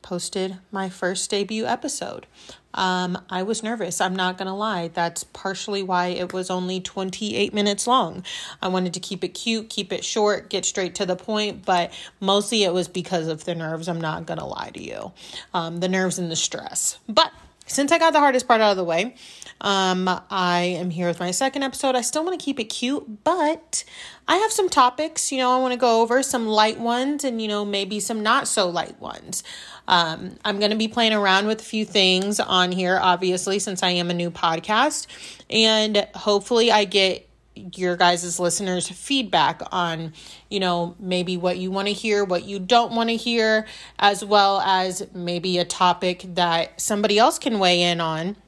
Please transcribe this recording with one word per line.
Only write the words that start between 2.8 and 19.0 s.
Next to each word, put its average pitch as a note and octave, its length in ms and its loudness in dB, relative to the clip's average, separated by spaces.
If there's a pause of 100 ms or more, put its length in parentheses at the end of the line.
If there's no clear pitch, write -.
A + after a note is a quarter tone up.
I F#3 120 -4
was A3 200 -4
nervous. G#3+ 400 -4
I'm F#3 120 0
not F#3 220 -2
gonna F#3+ 180 -6
lie. G3 340 -4
That's E3+ 360 -4
partially G3 580 -6
why F3+ 260 0
it F3+ 260 -6
was F#3 160 -4
only F#3 280 -2
twenty-eight G3 760 -4
minutes G3+ 320 0
long. F#3+ 360 0 (380)
I F#3 80 -4
wanted F#3 260 0
to F3+ 60 -8
keep - 240 -8
it F3+ 60 -4
cute, A3 400 -4
keep G3 240 -6
it - 100 -8
short, G#3 460 0
get F#3+ 160 -2
straight F3+ 300 -4
to G3+ 100 -2
the F3+ 100 -2
point, G#3 480 -4
but F3 260 2 (300)
mostly G3+ 440 2
it F3 100 2
was F3+ 120 0
because F3 420 -4
of D#3 180 -6
the F3 80 -4
nerves. D#3+ 340 -6
I'm E3 120 -4
not E3 260 -6
gonna D#3+ 200 -6
lie - 280 -8
to - 80 -14
you. G#1+ 300 -12 (420)
Um, E3+ 240 -4
the F3+ 100 0
nerves F#3 300 0
and F3 120 -4
the D#3+ 60 -6
stress. - 640 -4 (100)
But D4+ 240 2 (340)
since C#4+ 240 0
I E4 80 6
got D#4+ 140 6
the D4+ 80 6
hardest C4 260 6
part A3+ 140 6
out G#3+ 120 6
of G3 40 2
the F#3 80 0
way, E3+ 320 0 (440)